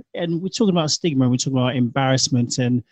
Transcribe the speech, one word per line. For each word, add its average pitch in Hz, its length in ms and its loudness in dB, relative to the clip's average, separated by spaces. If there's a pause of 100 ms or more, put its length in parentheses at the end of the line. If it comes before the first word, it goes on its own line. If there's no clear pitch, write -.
(140)
And 170 280 -4
we're 190 60 -6
talking 196 260 0
about 156 160 0
stigma 139 340 0
and 123 60 4
we're 131 60 2
talking 135 220 -2
about 127 180 0
embarrassment. 127 840 0
And 123 340 0